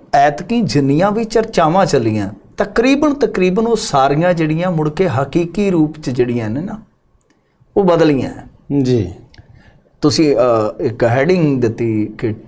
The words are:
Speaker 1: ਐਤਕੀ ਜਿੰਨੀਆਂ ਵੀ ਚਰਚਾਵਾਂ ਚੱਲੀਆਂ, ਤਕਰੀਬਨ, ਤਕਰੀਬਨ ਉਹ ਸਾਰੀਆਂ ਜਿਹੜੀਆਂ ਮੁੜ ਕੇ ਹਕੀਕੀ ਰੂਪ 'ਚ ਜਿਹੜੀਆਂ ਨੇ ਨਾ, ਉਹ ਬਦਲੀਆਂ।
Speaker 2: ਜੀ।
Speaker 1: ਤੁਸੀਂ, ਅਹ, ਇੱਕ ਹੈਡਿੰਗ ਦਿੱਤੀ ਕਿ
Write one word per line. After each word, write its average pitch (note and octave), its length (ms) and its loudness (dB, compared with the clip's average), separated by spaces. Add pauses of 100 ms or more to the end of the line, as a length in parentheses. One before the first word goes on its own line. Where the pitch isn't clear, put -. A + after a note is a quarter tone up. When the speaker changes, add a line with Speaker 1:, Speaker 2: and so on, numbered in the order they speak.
(140)
Speaker 1:
ਐਤਕੀ D3 460 2
ਜਿੰਨੀਆਂ D3 500 2
ਵੀ A3 140 -2
ਚਰਚਾਵਾਂ G3 640 0
ਚੱਲੀਆਂ, G#2+ 460 0 (240)
ਤਕਰੀਬਨ, C#4 580 0
ਤਕਰੀਬਨ G3+ 520 0
ਉਹ A#3 100 2
ਸਾਰੀਆਂ D3 580 2
ਜਿਹੜੀਆਂ E3 360 0
ਮੁੜ D#3+ 180 -2
ਕੇ F3+ 200 0
ਹਕੀਕੀ E3+ 640 -2
ਰੂਪ D#3 300 0
'ਚ - 100 -6
ਜਿਹੜੀਆਂ A#2+ 400 -2
ਨੇ B2+ 100 -4
ਨਾ, G#3+ 220 -10 (920)
ਉਹ G3+ 80 2
ਬਦਲੀਆਂ। D#3+ 460 2 (520)
Speaker 2:
ਜੀ। A#2 300 0 (880)
Speaker 1:
ਤੁਸੀਂ, D3+ 360 2
ਅਹ, A2+ 460 0
ਇੱਕ A#2 220 -2
ਹੈਡਿੰਗ C3+ 580 2
ਦਿੱਤੀ A2 440 -2 (120)
ਕਿ G#2+ 160 -4 (140)